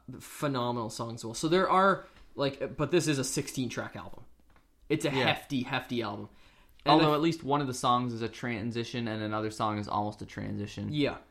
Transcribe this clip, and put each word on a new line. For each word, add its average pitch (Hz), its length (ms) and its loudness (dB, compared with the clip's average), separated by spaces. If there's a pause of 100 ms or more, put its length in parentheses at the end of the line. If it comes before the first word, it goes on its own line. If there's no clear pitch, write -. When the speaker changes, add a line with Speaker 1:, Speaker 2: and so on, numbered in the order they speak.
(200)
Speaker 1:
phenomenal 120 680 -2
songs 113 320 -8
as - 40 -10
well. 113 80 -6
So 160 140 -2
there 180 220 4
are, 185 360 4 (300)
like, 131 400 -2
but 147 160 0
this 170 160 6
is 143 120 2
a 131 40 2
sixteen - 460 -2
track 104 260 -8
album. - 280 -12 (680)
It's 147 160 0
a 147 40 2
Speaker 2:
Yeah. 127 180 2
Speaker 1:
hefty, 143 360 0
hefty 127 380 -4
album. 104 260 -6 (560)
And 147 100 6
Speaker 2:
Although 156 180 8
Speaker 1:
the - 20 6
Speaker 2:
at 147 80 4
least 165 220 2
one 143 180 2
of 135 60 -2
the 127 60 -4
songs 123 400 2
is 113 80 -4
a 113 60 -2
transition 117 800 -4
and 110 160 -4
another 107 280 -2
song 107 260 0
is 104 100 -4
almost 104 340 -2
a 101 40 -10
transition. 104 680 -6
Speaker 1:
Yeah. 143 240 0 (160)